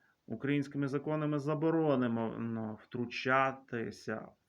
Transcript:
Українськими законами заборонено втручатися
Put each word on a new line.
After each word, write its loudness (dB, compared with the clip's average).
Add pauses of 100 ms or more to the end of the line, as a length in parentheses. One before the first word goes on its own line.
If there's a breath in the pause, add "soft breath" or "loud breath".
(260 soft breath)
Українськими -2
законами -2
заборонено 2
втручатися -2 (200)